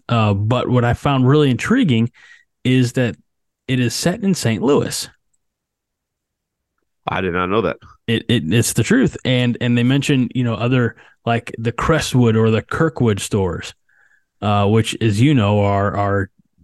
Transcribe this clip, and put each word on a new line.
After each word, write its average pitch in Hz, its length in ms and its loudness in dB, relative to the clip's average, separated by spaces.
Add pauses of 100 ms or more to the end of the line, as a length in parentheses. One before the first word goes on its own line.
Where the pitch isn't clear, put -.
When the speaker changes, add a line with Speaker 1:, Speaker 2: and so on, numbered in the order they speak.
Speaker 1:
Uh, 107 260 2
but 110 340 -2
what 120 160 2
I 117 80 2
found 131 340 0
really 147 220 4
intriguing 131 600 0 (520)
is 127 300 2
that 123 220 -2 (520)
it 131 120 -2
is 120 160 -2
set 185 280 -4
in 196 120 0
Saint 110 260 -2
Louis. - 480 -2 (2000)
Speaker 2:
I 92 140 -4
did 90 120 -4
not 90 140 -2
know 104 140 0
that. 87 160 -4 (280)
Speaker 1:
It, 113 240 -4
it, 87 240 0
it's 117 200 0
the 117 100 0
truth. 220 420 2
And, 123 340 0
and 120 160 0
they 120 60 2
mention, 135 540 0
you 131 80 0
know, 117 100 -2
other, 120 440 -2 (280)
like, 117 320 -2
the 113 140 -4
Crestwood 123 640 0
or 113 160 2
the 110 100 0
Kirkwood 120 580 -2
stores, 95 540 -4 (680)
uh, 101 260 2
which, 110 340 2
as 107 180 0
you 147 140 4
know, 104 280 2
are, 101 340 0
are 98 340 -2 (340)